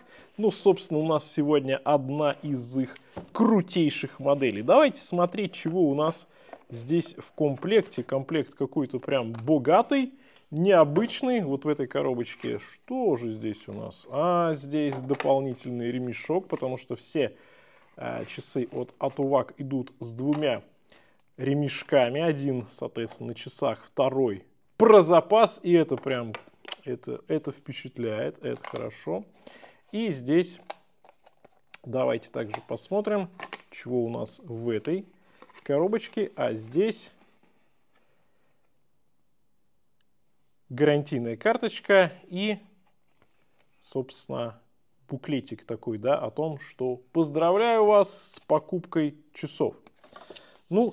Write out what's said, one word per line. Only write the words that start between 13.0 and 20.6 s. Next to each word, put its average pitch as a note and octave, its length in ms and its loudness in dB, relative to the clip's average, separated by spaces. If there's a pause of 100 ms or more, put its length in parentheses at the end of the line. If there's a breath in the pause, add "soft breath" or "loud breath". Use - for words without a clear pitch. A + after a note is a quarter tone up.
же A#2+ 120 -6
здесь A2 400 -8
у G#2+ 60 -10
нас? G#2+ 340 -12
А, E3 460 0
здесь C#3 480 -2
дополнительный C3 880 -2
ремешок, B2+ 560 -4
потому B2+ 300 -6
что - 180 -10
все, - 400 -2 (640 soft breath)
э, A#2+ 260 -8
часы B2+ 480 -8
от B2+ 260 -8
Atovac C#3 600 0
идут C3+ 420 -6
с A#2 100 -12
двумя C3 520 -2 (760 soft breath)